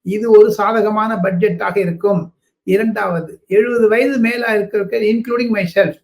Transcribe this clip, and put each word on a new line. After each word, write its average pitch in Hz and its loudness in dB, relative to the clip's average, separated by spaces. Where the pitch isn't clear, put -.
இது 214 -2
ஒரு 208 8
சாதகமான 214 -2
பட்ஜெட்டாக 190 -2
இருக்கும். 180 -2
இரண்டாவது, 196 -4
எழுபது 226 2
வயது 254 0
மேலா 233 -2
இருக்கிறவர்கள், 208 -2
including 233 -2
myself 196 0